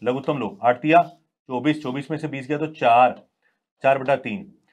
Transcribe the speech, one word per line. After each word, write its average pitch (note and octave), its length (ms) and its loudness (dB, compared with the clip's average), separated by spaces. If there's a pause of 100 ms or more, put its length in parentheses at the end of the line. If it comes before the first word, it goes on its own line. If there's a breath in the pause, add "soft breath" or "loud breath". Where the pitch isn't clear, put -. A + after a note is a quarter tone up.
लघुत्तम C3+ 340 -4
लो, G2+ 240 -8
आठ A#2+ 200 2
दिया E3 200 4
चौबीस, D3 800 -6
चौबीस C3+ 280 -8
में D#3 80 -6
से D#3 100 -8
बीस C3 200 -10
गया D3 100 -2
तो D#3 80 -4
चार, B2 560 4 (640)
चार C3+ 140 4
बटा C3 180 0
तीन, G#2+ 360 -8 (200)